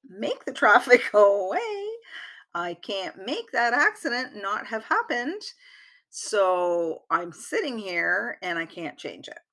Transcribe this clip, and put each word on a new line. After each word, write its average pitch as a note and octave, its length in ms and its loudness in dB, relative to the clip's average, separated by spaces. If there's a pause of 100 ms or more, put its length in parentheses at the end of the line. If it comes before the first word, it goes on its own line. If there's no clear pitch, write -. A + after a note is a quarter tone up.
make G#3+ 380 -6
the - 80 -6
traffic B3 540 6
<laughs> - 40 -6
go G3+ 360 6
away. G4+ 400 -4 (640)
I F3 220 -6
can't F#3+ 500 -8
make F4+ 260 -6
that A#3+ 220 2
accident C4+ 640 0
not G#3 320 -6
have A3 180 -6
happened. F4 560 -2 (680)
So F3+ 1000 2
I'm E3+ 220 0
sitting C#4 480 -4
here F#3 640 -2
and F3 180 -4
I E3 60 -4
can't D#3+ 320 -10
change F2+ 300 -12
it." - 120 -16 (140)